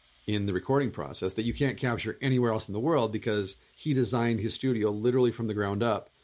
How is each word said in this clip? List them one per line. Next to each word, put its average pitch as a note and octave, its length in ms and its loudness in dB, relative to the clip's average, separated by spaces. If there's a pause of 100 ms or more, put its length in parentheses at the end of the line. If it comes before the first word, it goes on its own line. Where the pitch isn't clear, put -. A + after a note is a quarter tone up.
(260)
in G#2 220 0
the G2+ 40 0
recording C3 380 0
process D2+ 460 -6
that A2 80 -2
you A#2 100 -2
can't C3 240 0
capture A2+ 460 -4
anywhere B2 280 2
else A2 160 -2
in G2 60 -8
the G#2 60 -2
world, B2+ 340 2
because G#2 420 -2 (200)
he D#3 180 -2
designed A#2 480 2
his A2 140 -4
studio A2+ 340 0
literally A#2+ 420 2
from A#2 160 -6
the G#2+ 60 -4
ground G2+ 300 0
up A2 260 0 (140)